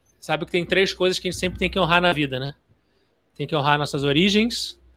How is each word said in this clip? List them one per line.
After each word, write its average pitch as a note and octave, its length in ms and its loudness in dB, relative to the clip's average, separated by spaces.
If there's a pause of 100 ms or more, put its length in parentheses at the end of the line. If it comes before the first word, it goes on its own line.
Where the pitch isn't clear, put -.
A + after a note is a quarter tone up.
(200)
Sabe D#3 260 -4
que - 60 -12
tem F3 140 0
três F#3 280 2
coisas F3+ 260 0
que - 80 -8
a F3 40 -2
gente - 80 -10
sempre F3+ 200 -4
tem F3+ 100 0
que - 80 -4
honrar F3 240 4
na F3 120 4
vida, C#3 260 -2
né? C#3 160 -8 (800)
Tem D3 80 -6
que D#3+ 100 -4
honrar D3 220 2
nossas C#3+ 260 -2
origens, G3 760 0 (180)